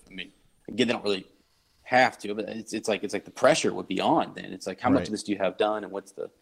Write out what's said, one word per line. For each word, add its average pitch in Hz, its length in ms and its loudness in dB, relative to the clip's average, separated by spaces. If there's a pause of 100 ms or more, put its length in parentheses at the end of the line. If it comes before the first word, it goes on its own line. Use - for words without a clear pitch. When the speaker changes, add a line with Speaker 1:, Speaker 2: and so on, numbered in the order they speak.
(100)
Speaker 1:
I - 40 -18
mean, 92 180 -12 (360)
again, 117 200 0
they 120 40 2
don't 104 120 -4
really 98 240 -2 (560)
have 127 340 4
to, 104 160 -6
but 104 140 -6
it's, 104 240 -10
it's 110 160 -4
like, 104 160 0
it's 104 100 -4
like 95 100 -4
the - 60 -18
pressure 127 420 4
would 95 140 -6
be 95 140 -2
on 127 340 2
then. 92 180 -12
It's 95 140 -10
like, 95 140 -6
how 123 100 2
much 135 120 6
Speaker 2:
Right. 87 60 -6
Speaker 1:
of 104 40 -6
this 104 100 -4
do - 80 -4
you 98 80 0
have 92 200 0
done, 107 260 2
and 92 80 -12
what's 98 180 -8
the, - 180 -10 (140)